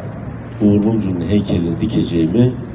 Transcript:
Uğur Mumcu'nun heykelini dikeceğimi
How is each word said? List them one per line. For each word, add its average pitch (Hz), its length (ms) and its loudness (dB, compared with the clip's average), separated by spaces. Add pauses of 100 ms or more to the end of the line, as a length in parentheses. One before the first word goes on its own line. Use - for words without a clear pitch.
(600)
Uğur 104 240 4
Mumcu'nun 95 420 0
heykelini 87 540 0
dikeceğimi 85 720 2 (240)